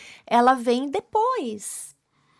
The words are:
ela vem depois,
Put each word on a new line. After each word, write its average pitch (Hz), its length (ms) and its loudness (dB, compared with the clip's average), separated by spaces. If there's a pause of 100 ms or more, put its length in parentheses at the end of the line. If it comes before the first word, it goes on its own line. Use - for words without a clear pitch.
(260)
ela 247 280 4
vem 247 340 -2
depois, 403 1080 -4 (440)